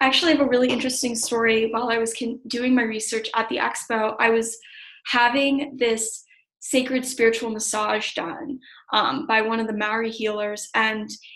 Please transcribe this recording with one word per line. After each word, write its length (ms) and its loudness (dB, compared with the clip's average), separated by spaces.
I 40 6
actually 280 4
have 80 4
a 60 4
really 220 4
interesting 460 -2
story. 560 2
While 180 0
I 80 2
was 160 -2
con-, 340 -6
doing 280 2
my 80 6
research 520 -4
at 140 0
the 80 -4
expo, 600 -2
I 100 4
was 280 0
having 680 2
this 460 -2
sacred 440 0
spiritual 460 2
massage 640 -2
done, 460 -6
um, 320 0
by 160 4
one 180 0
of 60 -2
the 100 -4
Maori 360 -2
healers. 640 -6
And 340 0